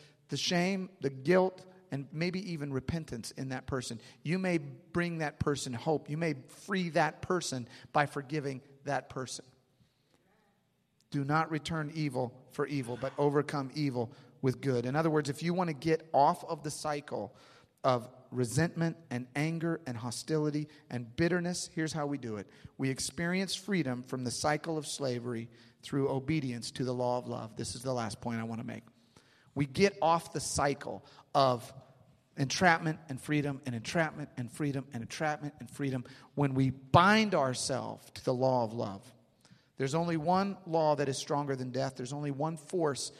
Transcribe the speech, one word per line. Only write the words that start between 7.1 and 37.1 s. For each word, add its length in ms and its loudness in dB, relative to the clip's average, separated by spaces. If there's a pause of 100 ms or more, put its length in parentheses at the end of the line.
person 460 -2 (240)
by 140 6
forgiving 540 -6 (240)
that 240 -2
person. 360 -8 (1700)
Do 140 -2
not 260 2
return 440 -4
evil 400 -2 (160)
for 160 -2
evil, 340 -4
but 160 -4
overcome 580 2
evil 380 -2 (300)
with 180 2
good. 240 0
In 120 -2
other 120 4
words, 220 2
if 120 -8
you 120 0
want 140 0
to 60 -2
get 380 0
off 320 4
of 180 -6
the 80 -6
cycle 640 -6 (480)
of 240 4 (240)
resentment 680 0 (120)
and 240 -4
anger 520 -2
and 100 -6
hostility 720 -2 (220)
and 260 -8
bitterness, 580 0
here's 200 -2
how 120 -2
we 120 -2
do 180 -6
it. 100 -8 (300)
We 140 0
experience 640 -2
freedom 480 0
from 220 -4
the 60 -2
cycle 460 0
of 100 -4
slavery 640 -4 (320)
through 300 0
obedience 640 -2
to 120 -2
the 80 0
law 240 2
of 100 -4
love. 300 -6
This 180 -6
is 80 -12
the 120 -2
last 260 -4
point 200 -4
I 40 -4
want 160 -6
to 60 -8
make. 180 -10 (680)
We 100 2
get 380 4
off 300 4
the 80 -4
cycle 640 -2 (280)
of 380 4 (640)
entrapment 640 4 (100)
and 120 -8
freedom 440 0
and 100 -4
entrapment 640 -2
and 160 -6
freedom 400 -2
and 100 -6
entrapment 560 -4
and 120 -14
freedom 340 -4 (300)
when 200 2
we 160 4
bind 640 6